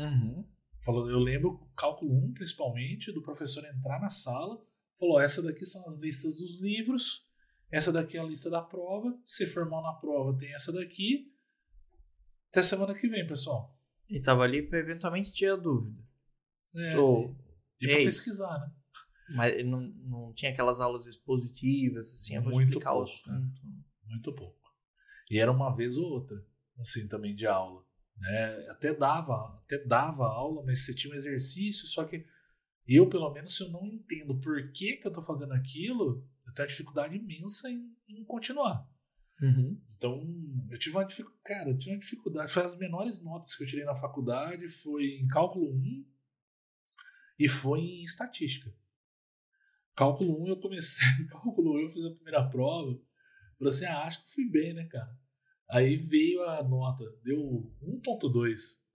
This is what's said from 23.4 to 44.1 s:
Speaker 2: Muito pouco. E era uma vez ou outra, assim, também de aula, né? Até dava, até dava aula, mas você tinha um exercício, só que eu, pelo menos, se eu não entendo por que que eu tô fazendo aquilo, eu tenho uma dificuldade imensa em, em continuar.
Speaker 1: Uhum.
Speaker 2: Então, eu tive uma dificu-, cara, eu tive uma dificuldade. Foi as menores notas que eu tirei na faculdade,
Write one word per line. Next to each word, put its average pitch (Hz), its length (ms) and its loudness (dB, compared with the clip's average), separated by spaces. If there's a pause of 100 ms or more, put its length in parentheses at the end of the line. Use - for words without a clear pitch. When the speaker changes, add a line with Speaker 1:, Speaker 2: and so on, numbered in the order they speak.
Speaker 2:
Muito 113 300 -8
pouco. - 240 -16 (720)
E 107 80 2
era 117 120 6
uma 131 220 4
vez 123 240 0
ou 170 140 -2
outra, 123 260 -6 (400)
assim, 117 300 -2
também 104 260 -6
de 107 140 -2
aula, 95 360 0 (340)
né? 104 520 -4
Até 151 240 -2
dava, 143 720 0
até 139 200 -6
dava 131 420 4
aula, 135 380 -2
mas 131 220 0
você 127 80 -4
tinha 143 180 -6
um 147 40 -12
exercício, 143 720 -2
só - 160 -4
que 160 220 -8 (600)
eu, 151 240 12
pelo 160 220 0
menos, 147 240 -6
se 196 80 -2
eu 170 60 -10
não 180 180 -8
entendo 151 520 -6
por 139 320 -4
que 208 260 -4
que - 100 -8
eu 185 60 -4
tô 170 100 -8
fazendo 139 300 -4
aquilo, 160 720 -2 (180)
eu - 80 -18
tenho 143 120 -4
uma 143 60 -8
dificuldade 151 440 -6
imensa 208 560 -2
em, 240 240 -10 (140)
em 220 160 -16
continuar. 233 640 -2 (540)
Speaker 1:
Uhum. 131 400 4 (140)
Speaker 2:
Então, 127 260 -4 (480)
eu 120 80 -10
tive 160 200 -4
uma 196 80 2
dificu-, - 380 -14
cara, 190 280 -6
eu 131 80 2
tive 196 160 -6
uma 202 40 -6
dificuldade. 156 520 -6
Foi 180 120 4
as 175 140 -4
menores 185 460 -4
notas 165 320 -10
que 151 80 -8
eu 135 40 -6
tirei 143 180 -6
na 143 100 -2
faculdade, 143 720 -4